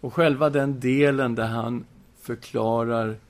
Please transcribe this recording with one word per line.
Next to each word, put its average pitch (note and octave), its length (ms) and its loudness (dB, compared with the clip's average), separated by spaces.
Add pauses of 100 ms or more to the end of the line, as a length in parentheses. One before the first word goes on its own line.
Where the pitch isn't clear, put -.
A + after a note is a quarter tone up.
Och C3 140 -10
själva D3+ 360 4
den C#3 300 0
delen C3+ 540 2
där A2+ 120 -2
han A#2 380 -4 (360)
förklarar A#2 960 -2 (120)